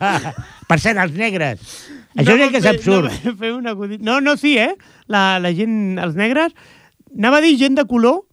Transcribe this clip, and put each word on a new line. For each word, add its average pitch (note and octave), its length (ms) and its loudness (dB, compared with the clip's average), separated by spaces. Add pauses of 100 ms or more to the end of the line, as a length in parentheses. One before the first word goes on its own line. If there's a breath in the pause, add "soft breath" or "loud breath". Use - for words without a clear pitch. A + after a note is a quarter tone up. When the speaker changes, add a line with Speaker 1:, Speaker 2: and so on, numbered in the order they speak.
Speaker 1:
<laughs> - 640 -6
Per E3+ 100 4
cert, G#3 220 0
els D#3+ 160 -2
negres. F#3+ 460 -4 (500 loud breath)
Això D3+ 240 4
Speaker 2:
No, C#4 80 4
Speaker 1:
sí C4 80 0
que C4 80 0
és E3 60 0
Speaker 2:
no, A3 80 6
Speaker 1:
absurd. F#3+ 340 2 (160)
Speaker 2:
no, A#3+ 140 -2
fer A3+ 160 -4
un B3 120 -8
acudit. G3+ 380 -8
No, B3 160 0
no, C#4+ 160 2
sí, D4 240 0
eh? E4 140 0 (340 soft breath)
La, F#3+ 320 2
la F3+ 160 -2
gent, G#3 420 -2
els F3 160 -4
negres... C4 380 -2 (640 soft breath)
Anava B3+ 240 2
a - 20 2
dir D#4+ 140 4
gent C4+ 220 2
de C#4+ 100 0
color B3 320 2 (120)